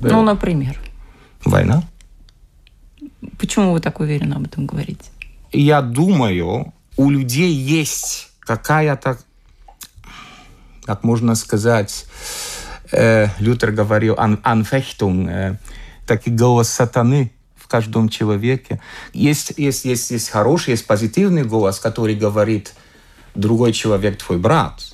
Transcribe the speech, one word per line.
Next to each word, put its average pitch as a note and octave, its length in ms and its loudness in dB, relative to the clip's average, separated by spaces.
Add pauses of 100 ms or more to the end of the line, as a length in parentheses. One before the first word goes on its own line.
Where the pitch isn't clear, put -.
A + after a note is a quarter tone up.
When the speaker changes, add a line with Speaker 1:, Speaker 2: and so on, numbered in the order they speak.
Speaker 1:
Ну, G3+ 220 4
например? E3+ 560 0 (680)
Speaker 2:
Война. G2 380 2 (1600)
Speaker 1:
Почему F#3+ 340 0
вы E3 80 0
так - 200 -6
уверенно D3 360 -2
об D3 100 -6
этом C#3+ 200 -8
говорите? - 380 -8 (480)
Speaker 2:
Я C#3+ 300 4
думаю, A#2+ 880 0 (240)
у C#3 140 4
людей C#3 420 0
есть C#3+ 800 -4 (100)
какая-то, C3+ 800 -2 (1700)
как G2+ 200 -6
можно A#2 300 2
сказать, A2 720 0 (840)
э, A2 360 4 (100)
Лютер A2+ 340 0
говорил, G#2+ 460 2
ан-, G#2 260 2
Anfechtung, G#2+ 840 0
э, F#2+ 260 -4 (500)
такой A#2 260 0
голос A#2 360 4
сатаны B2 640 2 (240)
в - 120 -20
каждом A2 400 0
человеке. G#2+ 720 -2 (320)
Есть, - 440 0
есть, C#3+ 280 -2
есть, B2 260 -2
есть A#2 200 -6
хороший, C3 400 2
есть A2+ 160 -2
позитивный C#3+ 580 2
голос, G#2+ 340 0
который A2 360 -2
говорит, G#2 600 0 (600)
другой A2+ 380 2
человек G#2 460 -2
твой F2+ 200 -4
брат. A2+ 440 0 (120)